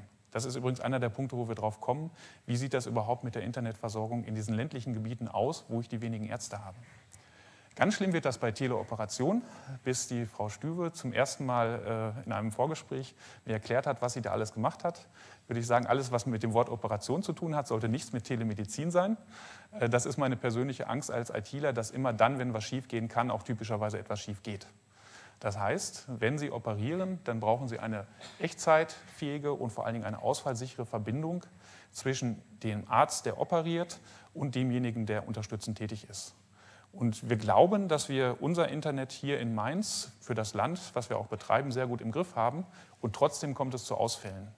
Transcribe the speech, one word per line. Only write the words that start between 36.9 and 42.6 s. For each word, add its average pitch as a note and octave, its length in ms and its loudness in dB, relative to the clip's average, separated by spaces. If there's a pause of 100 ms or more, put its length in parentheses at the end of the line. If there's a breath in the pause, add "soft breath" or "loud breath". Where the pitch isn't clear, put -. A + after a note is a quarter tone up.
Und A#2 360 0
wir A#2 80 4
glauben, E3 520 8
dass D3+ 200 2
wir C3 300 2
unser D3 300 2
Internet C#3+ 420 -2
hier C3+ 280 -2
in A#2 140 0
Mainz C#3 640 -2
für - 140 -6
das G#2+ 220 -2
Land, G#2 240 0 (140)
was B2 160 -2
wir G#2+ 100 0
auch G#2+ 80 -4
betreiben, A#2+ 440 2
sehr B2+ 140 0
gut A#2+ 160 -2
im A2 100 -2
Griff E3 240 -2
haben. B2+ 300 2 (360 loud breath)